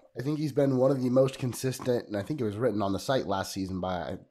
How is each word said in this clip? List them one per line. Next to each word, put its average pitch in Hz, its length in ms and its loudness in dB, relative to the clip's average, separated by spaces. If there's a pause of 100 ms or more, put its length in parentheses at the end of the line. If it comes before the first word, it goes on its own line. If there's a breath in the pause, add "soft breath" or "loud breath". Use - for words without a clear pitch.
(200)
I 123 40 -6
think 147 160 -4
he's 151 120 -2
been 135 260 4
one 131 120 6
of 135 120 0
the 127 80 2
most 131 280 4
consistent, 127 720 -2
and 101 100 -4
I 101 60 -2
think 151 180 -4
it - 20 -2
was 104 140 -2
written 107 240 0
on 98 100 0
the 95 80 0
site 127 280 0
last 95 260 -2
season 95 260 -4
by 92 380 -4 (140)